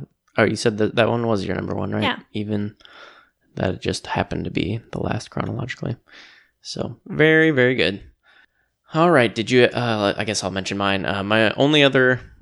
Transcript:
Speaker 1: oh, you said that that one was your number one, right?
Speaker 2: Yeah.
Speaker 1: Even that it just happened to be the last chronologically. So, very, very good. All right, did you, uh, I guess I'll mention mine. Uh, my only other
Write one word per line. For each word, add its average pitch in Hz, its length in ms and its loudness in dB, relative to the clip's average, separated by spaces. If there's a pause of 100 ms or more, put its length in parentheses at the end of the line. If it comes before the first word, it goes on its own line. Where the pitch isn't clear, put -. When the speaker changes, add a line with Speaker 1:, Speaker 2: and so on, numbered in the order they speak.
(380)
Speaker 1:
oh, 117 60 4
you 107 120 0
said 107 220 -2
that 107 180 0
that 110 120 2
one 117 180 -2
was 104 180 0
your 90 120 -4
number 95 180 -6
one, 98 180 -4
right? 107 100 -2
Speaker 2:
Yeah. - 160 -2 (140)
Speaker 1:
Even 104 440 -4 (800)
that 95 180 -2
it - 60 -12
just - 260 -6
happened 87 380 -4
to 90 60 -8
be 107 300 -4 (120)
the - 100 -6
last - 280 -6
chronologically. 117 680 -8 (680)
So, - 440 -10
very, 160 440 2
very 127 240 2
good. 95 280 -2 (920)
All 165 180 4
right, 120 220 4
did 113 180 -4
you, 123 140 8
uh, 110 520 0
I 104 80 -4
guess 104 180 -4
I'll 95 80 -4
mention 95 260 -4
mine. 98 300 0
Uh, 98 160 -2
my 107 300 2
only 147 320 4
other 127 360 4 (220)